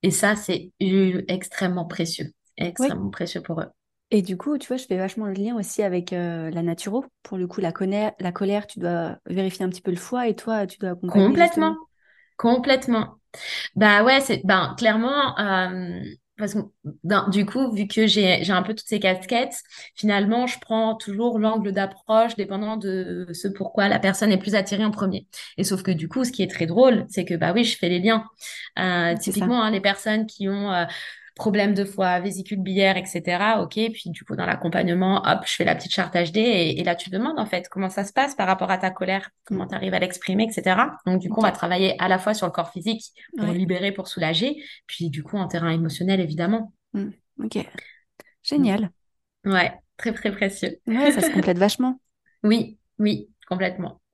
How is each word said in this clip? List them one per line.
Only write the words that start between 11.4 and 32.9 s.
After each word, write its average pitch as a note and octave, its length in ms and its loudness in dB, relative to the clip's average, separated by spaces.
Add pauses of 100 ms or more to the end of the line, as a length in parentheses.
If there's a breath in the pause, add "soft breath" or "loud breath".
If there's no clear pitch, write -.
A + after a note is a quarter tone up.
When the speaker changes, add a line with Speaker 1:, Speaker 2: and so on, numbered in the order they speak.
Speaker 2:
justement. D#4+ 220 -2 (500 soft breath)
Speaker 1:
Complètement. B3 760 2 (600 loud breath)
Bah G#3 280 8
ouais, C4+ 180 6
c'est, A#3 240 0
ben, F#3 320 4
clairement, A#3+ 600 2
euh, F#3 600 -2 (380)
parce G#3 160 -4
que G#3+ 60 0 (440)
d'un, G3 240 2
du G3 160 2
coup, B3+ 260 0
vu G3+ 160 -2
que A3 200 4
j'ai, F#3 380 4
j'ai F#3+ 100 0
un F3+ 80 2
peu G#3+ 120 -4
toutes - 140 -12
ces G#3 100 -2
casquettes, F#3 640 0 (340 loud breath)
finalement, G#3+ 520 2
je - 120 -6
prends A3 360 0
toujours A3 440 -2
l'angle G#3+ 340 0
d'approche A3 600 2
dépendant G#3 440 -4
de F#3 560 -4
ce E3+ 120 -8
pourquoi G3 420 0
la G3+ 100 2
personne G3 340 2
est F#3 60 4
plus G3+ 160 -2
attirée G3+ 320 0
en G#3 40 2
premier. G3 360 -4 (320 loud breath)
Et F#3 60 0
sauf F#3 180 -2
que - 80 -2
du D#3+ 180 -2
coup, B3+ 160 -2
ce B3 80 -2
qui G3+ 100 -2
est F3+ 80 0
très - 140 -2
drôle, G#3+ 460 6
c'est F3+ 160 -4
que, F3 80 -2
bah E3+ 180 0
oui, A3+ 120 4
je - 120 0
fais F3 140 0
les F3+ 80 2
liens. A3 260 2 (540 loud breath)
Euh, F3 420 0
Speaker 2:
C'est F#3+ 120 -4
ça. - 0 -
Speaker 1:
typiquement, A3 300 2
hein, G#3+ 80 2
les F#3+ 120 0
personnes G#3+ 420 0
qui G3+ 240 -6
ont, G3+ 240 -2
euh, F3 140 2 (480 loud breath)
problème G#3 380 2
de G3 120 2
foie, F#3 340 0
vésicule F#3+ 420 -6
biliaire, F#3+ 360 4